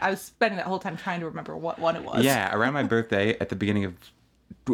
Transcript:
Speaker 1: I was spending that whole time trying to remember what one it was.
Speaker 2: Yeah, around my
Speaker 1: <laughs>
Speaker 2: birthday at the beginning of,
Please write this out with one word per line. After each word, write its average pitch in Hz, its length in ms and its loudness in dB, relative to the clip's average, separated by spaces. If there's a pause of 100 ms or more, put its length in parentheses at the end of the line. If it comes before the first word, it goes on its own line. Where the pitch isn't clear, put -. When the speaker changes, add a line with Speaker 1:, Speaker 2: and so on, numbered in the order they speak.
Speaker 1:
I 185 80 2
was 196 100 -4
spending 208 360 -2
that - 100 -6
whole 185 140 -4
time 175 160 -8
trying 175 240 -6
to 165 60 -6
remember 160 300 -10
what 160 220 -6
one 165 160 2
it - 80 -8
was. - 220 2
Speaker 2:
Yeah, 120 280 4
around 117 200 2
my 143 100 0
Speaker 1:
<laughs> 117 120 0
Speaker 2:
birthday 110 440 2
at 98 120 -4
the - 40 -6
beginning 101 300 0
of, 90 100 -6 (800)